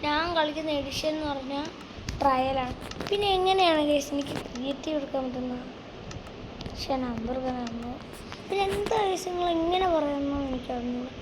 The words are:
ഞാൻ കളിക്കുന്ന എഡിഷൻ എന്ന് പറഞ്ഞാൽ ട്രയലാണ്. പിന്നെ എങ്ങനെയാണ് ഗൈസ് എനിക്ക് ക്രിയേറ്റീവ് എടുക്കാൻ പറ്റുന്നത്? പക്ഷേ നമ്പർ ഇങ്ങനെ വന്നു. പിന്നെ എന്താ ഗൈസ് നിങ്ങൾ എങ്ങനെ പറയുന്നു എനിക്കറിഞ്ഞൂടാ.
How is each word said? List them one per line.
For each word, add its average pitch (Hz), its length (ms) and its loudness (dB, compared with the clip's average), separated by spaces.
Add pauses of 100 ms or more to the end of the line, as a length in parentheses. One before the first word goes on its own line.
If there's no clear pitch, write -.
ഞാൻ 294 180 4 (140)
കളിക്കുന്ന 311 420 2
എഡിഷൻ 277 360 0
എന്ന് 311 160 -2
പറഞ്ഞാൽ 277 340 -2 (560)
ട്രയലാണ്. 262 540 4 (340)
പിന്നെ 403 180 2 (100)
എങ്ങനെയാണ് 370 520 6
ഗൈസ് 285 240 2
എനിക്ക് 285 220 -2 (100)
ക്രിയേറ്റീവ് 269 540 -4
എടുക്കാൻ 277 260 -2
പറ്റുന്നത്? 254 400 -4 (1040)
പക്ഷേ - 340 -2
നമ്പർ 240 380 -2
ഇങ്ങനെ 254 260 -2
വന്നു. 233 240 -6 (560)
പിന്നെ 392 220 2
എന്താ 403 280 0 (100)
ഗൈസ് 370 220 0
നിങ്ങൾ 349 180 0 (100)
എങ്ങനെ 359 380 4
പറയുന്നു 285 420 2 (100)
എനിക്കറിഞ്ഞൂടാ. 247 720 -4